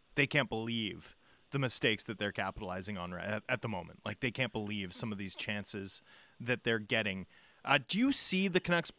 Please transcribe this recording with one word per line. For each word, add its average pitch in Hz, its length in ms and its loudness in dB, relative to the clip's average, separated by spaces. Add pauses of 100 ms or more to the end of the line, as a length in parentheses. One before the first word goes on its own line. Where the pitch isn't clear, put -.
(140)
they 139 140 4
can't 139 200 2
believe 110 680 -2 (340)
the 139 80 0
mistakes 123 460 2
that 110 160 -6
they're 101 120 0
capitalizing 95 680 -4
on 87 120 -6
right 87 140 -8
at, 104 240 -4
at 127 140 0
the 123 40 -2
moment. 87 380 -8
Like, 110 140 -6
they 127 100 0
can't 120 240 -2
believe 104 400 -4
some 113 180 -4
of 101 60 -4
these 98 180 -6
chances 101 680 -6 (360)
that 120 240 -2
they're 117 140 2
getting. 104 480 0 (400)
Uh, 139 220 6
do 175 100 0
you 262 140 4
see 190 360 4
the 180 120 4
Canucks 175 400 2